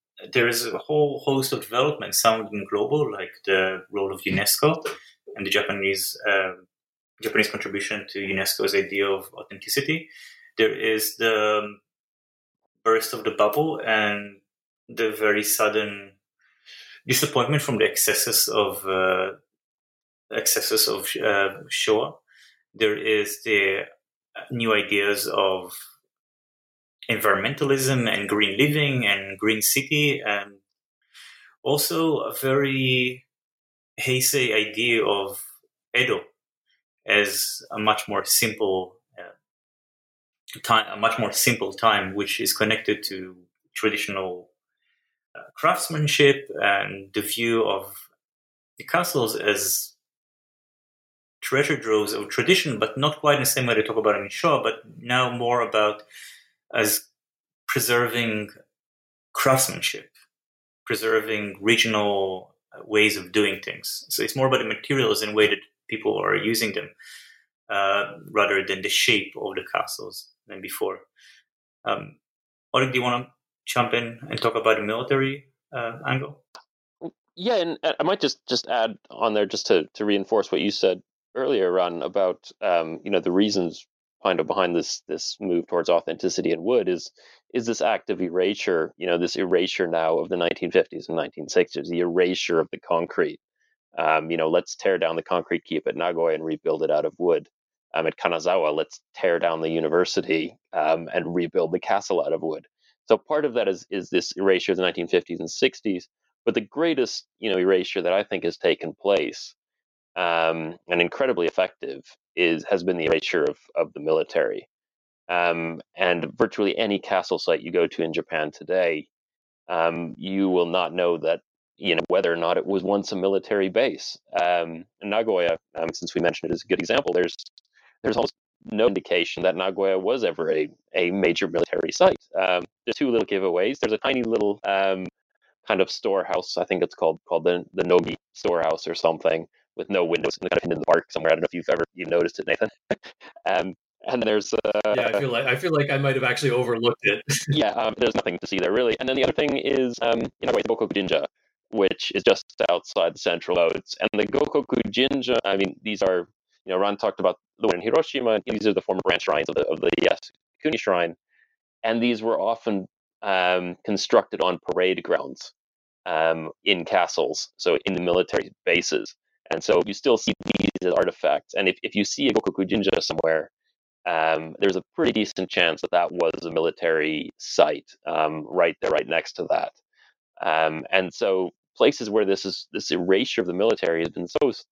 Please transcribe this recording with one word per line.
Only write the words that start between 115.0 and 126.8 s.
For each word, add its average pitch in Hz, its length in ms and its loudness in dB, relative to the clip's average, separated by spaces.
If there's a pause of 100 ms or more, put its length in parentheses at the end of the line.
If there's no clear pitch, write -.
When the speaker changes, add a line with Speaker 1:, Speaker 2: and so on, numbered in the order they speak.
Speaker 2:
Um, 85 520 0 (160)
and 87 300 0 (100)
virtually 104 400 0
any 101 220 0
castle 92 400 0
site 82 240 0
you 85 100 -10
go 87 140 4
to - 160 -4
in 82 100 -2
Japan 78 400 -4
today, 85 560 -2 (600)
um, 82 480 -2
you 95 320 0
will 90 180 2
not 82 280 -2
know 87 240 0
that, 80 220 -2 (360)
you 85 200 -2
know, 80 120 0
whether 87 240 2
or 82 40 -2
not 85 200 0
it - 80 0
was 95 180 -2
once 98 280 -2
a 101 60 -4
military 95 520 0
base. 113 480 -2 (240)
Um, 85 440 0 (180)
Nagoya, 101 540 0 (200)
um, 82 160 -4
since - 220 -8
we 82 60 -2
mentioned 82 320 -2
it, - 20 -2
is 82 80 -6
a - 60 -12
good - 100 2
example. 117 340 0